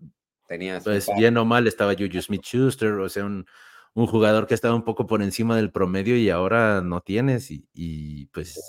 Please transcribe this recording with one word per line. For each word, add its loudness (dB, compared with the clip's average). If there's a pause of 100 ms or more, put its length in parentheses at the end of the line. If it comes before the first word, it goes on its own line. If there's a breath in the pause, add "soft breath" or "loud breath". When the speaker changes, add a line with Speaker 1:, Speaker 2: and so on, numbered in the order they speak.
(480)
Speaker 1:
Tenías -8
Speaker 2:
pues, -2
Speaker 1:
un -2
par. 0
Speaker 2:
bien 6
o 2
mal, 4
estaba 2
Juju -2
Smith-Schuster, 0
o -4
sea, -6
un, -8 (500 soft breath)
un 4
jugador 4
que 0
estaba 2
un -2
poco -2
por 0
encima 0
del 0
promedio 0
y 4
ahora 2
no -4
tienes, -2
y, -14
y, -10
pues, -12
Speaker 1:
Sí. -14